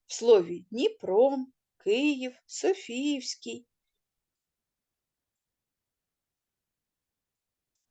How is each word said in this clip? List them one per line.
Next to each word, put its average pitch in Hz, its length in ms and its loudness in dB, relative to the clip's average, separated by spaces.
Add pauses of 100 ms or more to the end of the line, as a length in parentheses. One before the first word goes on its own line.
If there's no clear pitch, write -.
В - 60 -14
слові 185 460 4
Дніпро, 262 800 0 (400)
Київ, 254 580 -2 (100)
Софіївський. 254 1200 -4 (4000)